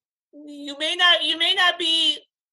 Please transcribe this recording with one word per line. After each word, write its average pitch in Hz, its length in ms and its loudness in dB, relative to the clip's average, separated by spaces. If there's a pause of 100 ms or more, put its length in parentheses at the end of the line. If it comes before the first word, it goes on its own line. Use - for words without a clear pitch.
(340)
You 285 440 -14
may 320 160 -4
not, 349 300 4
you 320 140 -2
may 349 160 0
not 349 240 2
be 320 400 0 (340)